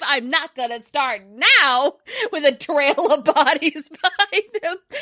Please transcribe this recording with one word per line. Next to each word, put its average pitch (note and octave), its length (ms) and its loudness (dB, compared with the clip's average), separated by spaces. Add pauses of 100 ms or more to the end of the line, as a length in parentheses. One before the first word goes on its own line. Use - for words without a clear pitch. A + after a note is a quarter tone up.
I'm B3 240 -2
not D#4+ 240 -2
gonna A#3+ 300 -6
start B3+ 400 -4 (360)
now," C#4 340 2 (380)
with D4+ 140 -2
a C#4 60 4
trail C#4+ 600 0
of C#4+ 120 2
bodies D4+ 680 0
<laughs> - 120 -20
behind G4+ 420 0 (180)
him. F4 160 -6 (240)